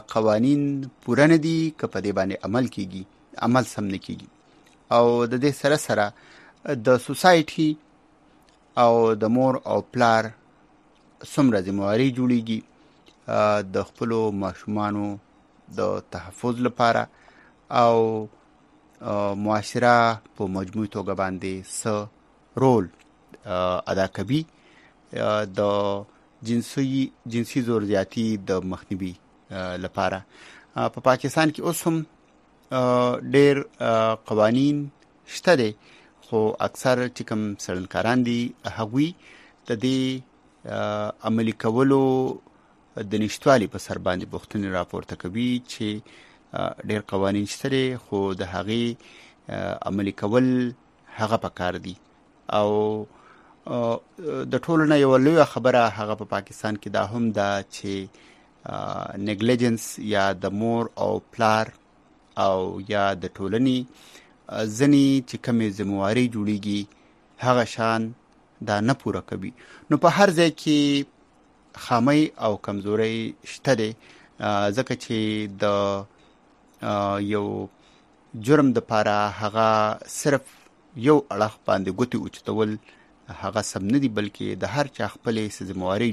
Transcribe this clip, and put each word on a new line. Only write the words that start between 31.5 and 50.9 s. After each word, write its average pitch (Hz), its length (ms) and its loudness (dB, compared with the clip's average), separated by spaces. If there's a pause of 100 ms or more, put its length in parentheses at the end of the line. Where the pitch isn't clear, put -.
اوس 170 260 -4
هم، 160 180 -2 (680)
آ، 131 100 0 (360)
ډېر، 139 440 6 (180)
آ، 113 340 2
قوانین 127 760 2 (400)
شته - 280 2
دی، 113 160 2 (500)
خو - 380 0
اکثر 123 480 0
چې 120 160 -12
کوم 107 300 -4
څېړنکاران 95 680 -2
دي، 120 300 -2 (120)
هغوی 120 480 -2 (540)
د - 120 -4
دې، 131 400 -2 (460)
آ، 107 440 -4 (140)
عملي 110 280 0
کولو 135 520 2 (920)
د 104 180 -6
نشتوالي 107 520 2
په - 100 -10
سر 92 200 -8
باندې 90 360 -2
پوښتنې 98 380 -6
راپورته 92 440 -6
کوي 123 540 -4
چې، 107 300 -6 (540)
آ، 95 160 -4 (180)
ډېر 107 200 -2
قوانین 98 380 0
شته - 240 -8
دی، 131 260 -2
خو 98 380 -4
د 92 80 -8
هغې، 107 540 -4 (540)
آ، 95 320 -6
عملي 101 300 -4
کول 123 600 0 (420)